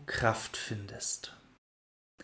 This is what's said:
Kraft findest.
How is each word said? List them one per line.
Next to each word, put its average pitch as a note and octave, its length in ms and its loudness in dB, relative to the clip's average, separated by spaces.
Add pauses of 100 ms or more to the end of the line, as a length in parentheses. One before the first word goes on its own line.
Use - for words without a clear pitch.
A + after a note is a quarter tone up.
Kraft - 500 4
findest. - 800 -4 (880)